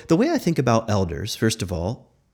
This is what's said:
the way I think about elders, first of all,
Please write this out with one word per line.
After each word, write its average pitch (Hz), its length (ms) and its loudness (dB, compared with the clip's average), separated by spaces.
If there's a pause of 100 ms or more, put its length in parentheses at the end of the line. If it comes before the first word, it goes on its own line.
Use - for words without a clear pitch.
the 165 80 4
way 269 160 4
I 311 60 2
think 165 200 -2
about 120 320 2
elders, 95 460 -2
first 110 260 0
of 90 80 -6
all, 90 400 -6 (240)